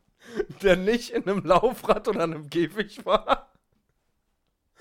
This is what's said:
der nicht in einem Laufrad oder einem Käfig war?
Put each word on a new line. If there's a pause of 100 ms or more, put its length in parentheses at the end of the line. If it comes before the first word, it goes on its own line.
(640)
der
nicht
in
einem
Laufrad
oder
einem
Käfig
war? (1300)